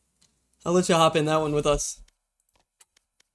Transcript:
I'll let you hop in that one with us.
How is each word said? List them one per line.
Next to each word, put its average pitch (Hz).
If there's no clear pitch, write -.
I'll 170
let 180
you 180
hop 160
in 156
that 156
one 151
with 147
us. -